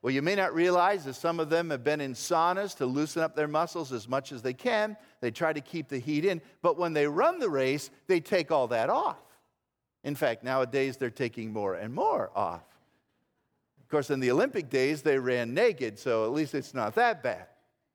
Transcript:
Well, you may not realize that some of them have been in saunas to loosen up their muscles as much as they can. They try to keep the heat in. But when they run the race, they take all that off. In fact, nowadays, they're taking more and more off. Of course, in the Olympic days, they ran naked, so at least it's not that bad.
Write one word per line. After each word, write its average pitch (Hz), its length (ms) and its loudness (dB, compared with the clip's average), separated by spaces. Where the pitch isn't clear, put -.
Well, 127 100 0
you 139 120 0
may 185 120 2
not 190 180 2
realize 180 520 4
that 135 80 -8
some 165 260 -2
of 156 100 -2
them 165 200 2
have 131 140 -4
been 151 180 0
in 135 120 -4
saunas 180 640 0
to 131 100 0
loosen 151 340 -2
up 160 140 -2
their 151 120 0
muscles 156 460 -2
as 110 140 -8
much 135 240 -4
as 123 100 -12
they 127 120 -2
can. 214 440 -2
They 123 80 0
try 160 240 0
to 147 80 -6
keep 156 280 -10
the 131 100 -6
heat 151 260 -2
in. 180 160 0
But 165 140 4
when 170 160 -2
they 147 140 4
run 262 300 2
the 247 120 0
race, 139 420 0
they 185 120 4
take 165 320 0
all 135 180 2
that 127 200 2
off. 294 320 0
In 143 120 -4
fact, 120 280 0
nowadays, 131 540 0
they're 123 140 -2
taking 113 420 -6
more 101 220 -2
and 107 180 -8
more 254 420 0
off. 85 280 -4
Of - 100 -20
course, 147 200 0
in 139 100 0
the 123 120 4
Olympic 185 400 0
days, 139 320 2
they 139 160 4
ran 123 340 0
naked, 143 460 0
so 113 260 2
at 117 60 0
least 151 240 -2
it's - 180 -6
not 127 220 -2
that 220 260 2
bad. 92 240 -4